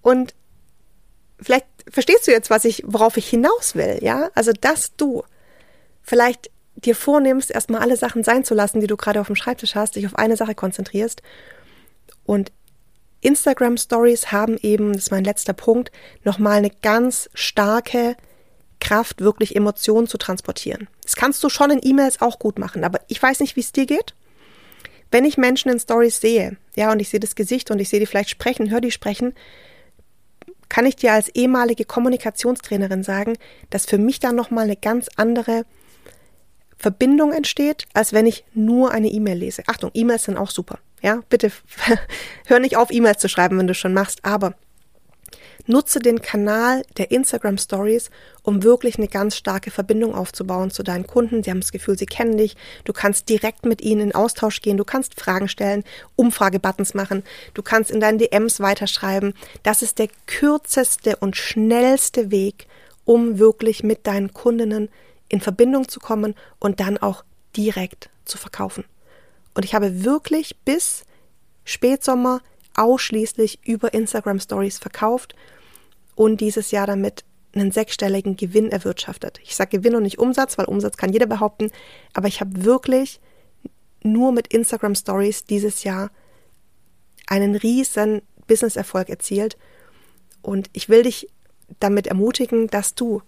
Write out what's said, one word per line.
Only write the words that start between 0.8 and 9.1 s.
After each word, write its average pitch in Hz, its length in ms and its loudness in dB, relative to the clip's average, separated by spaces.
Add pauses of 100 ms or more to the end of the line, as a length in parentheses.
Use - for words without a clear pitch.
vielleicht 254 260 0 (240)
verstehst 349 380 4
du 285 40 6
jetzt, 226 180 4
was 220 160 2
ich, 226 200 0
worauf 214 320 2
ich - 120 -6
hinaus 302 460 2
will, - 260 -2
ja? 269 320 -2
Also, 226 200 2
dass 294 420 -2
du 269 280 -2 (800)
vielleicht 240 480 2 (260)
dir 233 200 2
vornimmst, 269 560 2
erstmal 226 300 -2
alle 247 160 2
Sachen 233 260 -2
sein 247 200 2
zu - 100 0
lassen, 208 280 2
die 208 60 0
du 208 100 -2
gerade 208 220 0